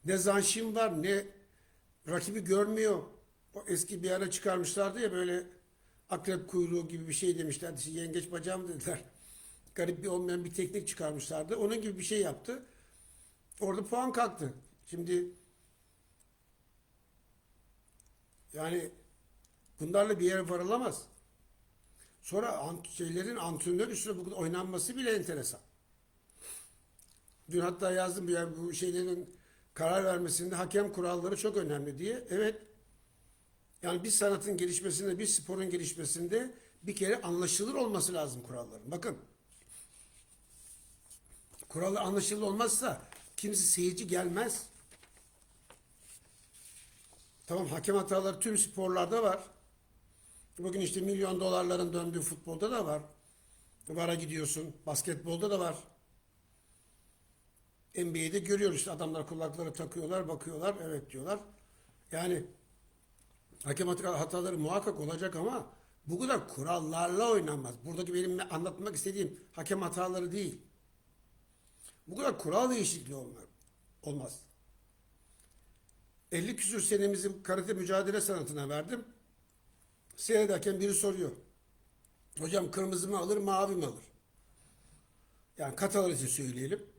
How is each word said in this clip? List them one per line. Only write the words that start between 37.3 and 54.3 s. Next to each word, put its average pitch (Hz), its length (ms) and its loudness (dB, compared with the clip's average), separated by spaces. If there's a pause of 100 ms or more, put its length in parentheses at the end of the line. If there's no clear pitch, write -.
olması 208 380 2
lazım 139 300 -2
kuralların. 117 480 -10
Bakın. 175 260 -4 (2500)
Kuralı 190 320 0
anlaşılır 196 420 0
olmazsa 214 600 2 (340)
kimse 202 260 0
seyirci 185 440 2
gelmez. 180 600 0 (2750)
Tamam, 175 200 0
hakem 165 300 2
hataları 190 440 2
tüm 220 180 2
sporlarda 185 640 2
var. 190 220 4 (1120)
Bugün 185 220 -2
işte 185 200 0
milyon 190 400 2
dolarların 180 520 2
döndüğü 170 280 0
futbolda 165 500 -4
da 226 160 0
var. 151 160 0 (840)
vara 170 260 0
gidiyorsun, 156 600 -2 (120)